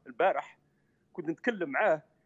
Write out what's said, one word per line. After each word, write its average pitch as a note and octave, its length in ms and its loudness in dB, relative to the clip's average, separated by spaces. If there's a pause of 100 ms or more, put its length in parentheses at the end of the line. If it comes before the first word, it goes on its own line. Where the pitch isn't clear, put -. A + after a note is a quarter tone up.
البارح، D#3 520 -2 (540)
كنت D#3+ 160 -8
نتكلم F3 420 -4
معاه، D#3 320 2 (240)